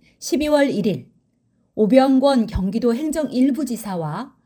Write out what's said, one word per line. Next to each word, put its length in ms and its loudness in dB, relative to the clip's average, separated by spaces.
십이월 500 0
일일 400 -4
오병권 720 4
경기도 460 -2
행정 380 -4
일 220 2
부지사와 920 -8